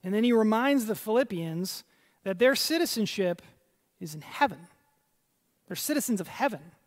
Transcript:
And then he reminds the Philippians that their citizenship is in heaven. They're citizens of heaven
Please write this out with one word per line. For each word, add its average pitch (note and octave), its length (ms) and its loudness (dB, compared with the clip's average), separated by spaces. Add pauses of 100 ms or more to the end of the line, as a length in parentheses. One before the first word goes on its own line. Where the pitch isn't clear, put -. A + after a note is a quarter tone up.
And F#3 100 -2
then G#3+ 80 2
he A#3+ 100 4
reminds A3+ 540 4
the G#3+ 80 -2
Philippians F#3 880 -2 (400)
that F#3+ 160 -4
their B3+ 160 6
citizenship G#3 880 -2 (560)
is D#3 160 -12
in D#3 60 -12
heaven. F3 480 -2 (960)
They're F3+ 80 -10
citizens A#3+ 460 -2
of F3 80 -6
heaven G3 320 -2 (260)